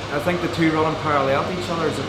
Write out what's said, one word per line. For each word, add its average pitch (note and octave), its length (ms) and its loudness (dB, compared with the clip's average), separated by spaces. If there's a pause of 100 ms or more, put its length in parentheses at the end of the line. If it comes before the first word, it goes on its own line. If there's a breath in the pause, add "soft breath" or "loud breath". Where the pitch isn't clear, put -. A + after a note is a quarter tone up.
(120)
I D3 80 -2
think F3 220 0
the D#3+ 100 -2
two E3 220 2
running D#3 260 0
parallel C#3+ 480 2
to - 60 -2
each F3+ 160 -4
other E3 160 -2
is C#3 100 -2
a C#3 120 -4